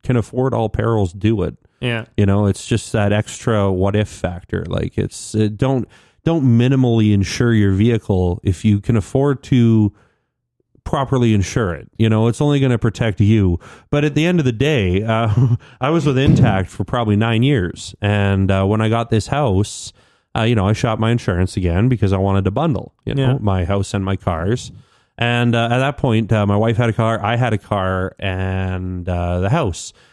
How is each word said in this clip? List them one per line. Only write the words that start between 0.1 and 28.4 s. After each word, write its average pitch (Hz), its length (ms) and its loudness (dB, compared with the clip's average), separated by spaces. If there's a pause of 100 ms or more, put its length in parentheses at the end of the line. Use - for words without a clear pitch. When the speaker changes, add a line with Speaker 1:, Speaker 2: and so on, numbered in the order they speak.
Speaker 1:
afford 123 380 -2
all 113 140 -2
perils, 107 440 -2
do 101 320 0
it. - 120 -8 (240)
Speaker 2:
Yeah. 117 260 -4 (100)
Speaker 1:
You 101 100 2
know, 101 200 2
it's 98 200 -2
just - 240 -4
that 101 220 0
extra 104 580 -2
what 95 240 0
if 104 140 0
factor. 90 580 -8
Like, - 320 -4
it's, - 380 -6
it, 107 200 -2
don't, 131 300 -2 (380)
don't 165 200 2
minimally 120 680 4
insure 110 420 2
your 104 160 4
vehicle 95 720 0
if - 220 -2
you 104 160 4
can 113 160 0
afford 131 480 -2
to 113 480 4 (920)
properly 127 500 0
insure 101 400 0
it. - 140 -14 (100)
You 110 100 2
know, 110 200 2
it's 117 120 -4
only 147 200 2
gonna 127 180 2
protect 113 420 -2
you. 101 400 4 (300)
But 147 140 0
at 147 100 -2
the 147 120 2
end 180 120 2
of 151 60 0
the 127 80 2
day, 107 500 0
uh, 113 600 2
<laughs> - 180 -20
I 131 100 -2
was 160 160 0
with 135 120 2
Intact 110 520 2
for - 140 -8
probably 110 320 0
nine 113 260 2
years. 123 580 -2
And, 98 500 2
uh, 95 140 2
when 104 160 0
I 110 80 0
got 113 220 -2
this 110 160 0
house, 110 680 -2 (440)
uh, 113 60 0
you 113 120 2
know, 98 120 2
I 104 60 2
shopped 110 280 -2
my 113 100 2
insurance 92 460 -2
again 90 320 0
because 107 240 0
I 98 40 2
wanted 98 300 0
to 95 40 2
bundle, 135 440 -2 (100)
you 113 100 -6
know, 131 180 0
Speaker 2:
Yeah. 135 80 0
Speaker 1:
my 95 240 0
house 98 300 -2
and 98 100 -2
my 95 120 -2
cars. 90 560 -4 (460)
And, 120 360 0
uh, 117 160 0
at 120 80 0
that 139 200 -2
point, 113 340 0
uh, 104 140 2
my 101 100 2
wife 110 200 0
had 120 120 2
a 113 40 0
car, 113 300 -2
I 110 140 -2
had 120 160 0
a 107 60 -2
car, 95 600 -4
and, 92 880 -4